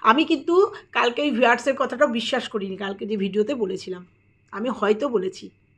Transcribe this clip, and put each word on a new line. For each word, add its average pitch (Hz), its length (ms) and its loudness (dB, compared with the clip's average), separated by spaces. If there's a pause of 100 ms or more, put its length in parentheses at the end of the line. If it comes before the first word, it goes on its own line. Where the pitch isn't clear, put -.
আমি 254 240 4
কিন্তু 339 500 2 (180)
কালকে 240 300 0
ওই 294 80 0
ভিউয়ার্সের 240 460 2
কথাটাও 269 320 2
বিশ্বাস 233 400 -2
করিনি, 196 280 -6
কালকে 196 300 -8
যে 214 100 -2
ভিডিওতে 208 380 0
বলেছিলাম, 185 520 -6 (440)
আমি 208 180 -6
হয়তো 214 400 0
বলেছি 190 420 -4 (280)